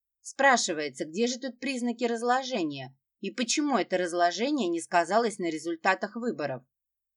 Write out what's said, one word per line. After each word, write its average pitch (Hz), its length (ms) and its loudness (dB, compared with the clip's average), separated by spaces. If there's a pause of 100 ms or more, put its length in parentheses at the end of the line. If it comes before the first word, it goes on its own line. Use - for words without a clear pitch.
(200)
Спрашивается, 170 840 2
где 185 240 -2
же 247 100 -6
тут 254 220 -8
признаки 247 440 -4
разложения 226 920 -2 (240)
и 196 100 -6
почему 269 480 0
это 185 180 0
разложение 180 720 0
не 170 120 -2
сказалось 196 580 2
на 170 120 -2
результатах 170 680 -2
выборов? 151 480 -4 (520)